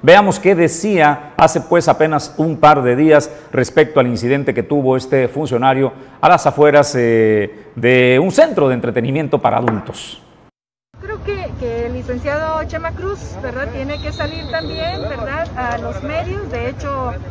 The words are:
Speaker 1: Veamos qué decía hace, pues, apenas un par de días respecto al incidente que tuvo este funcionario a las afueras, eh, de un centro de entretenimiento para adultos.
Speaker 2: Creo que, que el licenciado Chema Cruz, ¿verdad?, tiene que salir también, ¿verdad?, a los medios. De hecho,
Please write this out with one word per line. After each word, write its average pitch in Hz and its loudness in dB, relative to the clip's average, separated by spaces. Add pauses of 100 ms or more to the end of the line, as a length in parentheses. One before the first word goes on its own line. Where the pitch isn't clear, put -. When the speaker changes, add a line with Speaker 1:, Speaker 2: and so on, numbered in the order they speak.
Speaker 1:
Veamos 185 6
qué 196 4
decía 165 0
hace, 160 4
pues, 170 2
apenas 156 0
un 156 -2
par 147 6
de 123 2
días 151 4 (200)
respecto 131 2
al 127 4
incidente 123 -2
que 113 -2
tuvo 131 0
este 131 0
funcionario 131 0 (280)
a 151 4
las 175 4
afueras, 143 4
eh, 110 2 (240)
de 127 4
un 190 0
centro 220 4
de 127 0
entretenimiento 123 -2
para 113 2
adultos. - -6 (800)
Speaker 2:
Creo 415 -12
que, 392 -8 (100)
que 233 -6
el 247 -8
licenciado 285 -6
Chema 320 -8
Cruz, 381 -8 (240)
¿verdad?, 262 -8
tiene 269 -8
que 294 -8
salir 330 -8
también, 320 -8
¿verdad?, 311 -8 (100)
a 240 -6
los 285 -10
medios. 339 -8
De 247 -6
hecho, 269 -8 (180)